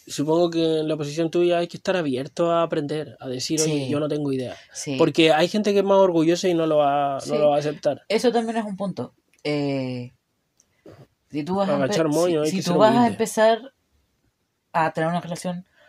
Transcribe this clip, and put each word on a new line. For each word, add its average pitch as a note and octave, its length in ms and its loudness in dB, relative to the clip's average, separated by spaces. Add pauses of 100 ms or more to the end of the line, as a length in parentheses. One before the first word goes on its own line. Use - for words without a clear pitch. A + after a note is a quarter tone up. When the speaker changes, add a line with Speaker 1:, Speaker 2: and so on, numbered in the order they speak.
Speaker 1:
supongo D#3+ 440 0
que E3 280 0
en D#3 100 -4
la D#3 80 -2
posición D#3 340 -4
tuya F3 280 2
hay F3 80 -4
que E3 100 -14
estar - 180 -4
abierto D#3 560 -2
a E3+ 120 2
aprender, D3+ 580 -6
a C3+ 80 -12
decir, C3 320 -4
"Oye, D3+ 240 -2
Speaker 2:
Sí. B2+ 40 -8
Speaker 1:
yo C#3+ 100 -2
no D3+ 100 -4
tengo D3 240 -4
idea". B2+ 220 -6 (180)
Speaker 2:
Sí. C#3+ 240 -8
Speaker 1:
Porque D#3+ 340 4
hay D#3+ 160 4
gente G#3 240 0
que G3+ 80 4
es G3 60 2
más G3 120 4
orgullosa F3 520 2
y F3+ 40 2
no E3 140 0
lo D3+ 100 2
va, C#3+ 380 2
no C3+ 60 -8
Speaker 2:
Sí. C#3+ 160 -10
Speaker 1:
lo D3+ 120 6
va C#3+ 60 2
a D3+ 40 2
aceptar. D3 500 -4
Speaker 2:
Eso A3 220 2
también A3+ 260 -2
es A3 80 -4
un G#3 100 -8
punto. - 380 -8 (300)
Eh, C3+ 680 -4 (1200)
si D3 120 -6
tú F3+ 120 -4
vas G3 140 0
a D3+ 80 4
empe-, C#3 80 2
Speaker 1:
Agachar D#3+ 240 2
moño, D#3+ 340 2
Speaker 2:
si, - 20 0
Speaker 1:
hay D#3 60 0
Speaker 2:
si F#3 60 -2
Speaker 1:
que F3 60 -4
Speaker 2:
tú F3 80 -2
Speaker 1:
ser F3 80 2
Speaker 2:
vas G#3+ 120 8
a A3+ 60 4
Speaker 1:
humilde. A#3+ 160 4
Speaker 2:
empezar A3+ 600 2 (1000)
a D#3+ 180 0
tener D#3+ 180 -2
una F3 120 -4
relación F3 440 -8 (240)